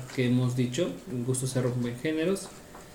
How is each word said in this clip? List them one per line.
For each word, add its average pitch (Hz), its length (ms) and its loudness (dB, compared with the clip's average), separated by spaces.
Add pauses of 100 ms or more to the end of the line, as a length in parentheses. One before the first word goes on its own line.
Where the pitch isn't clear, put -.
(160)
que 127 100 4
hemos 123 300 4
dicho, 131 340 2 (220)
en 123 120 -2
gusto 127 220 0
se 127 160 2
rompen 120 400 0
géneros. 160 460 0 (460)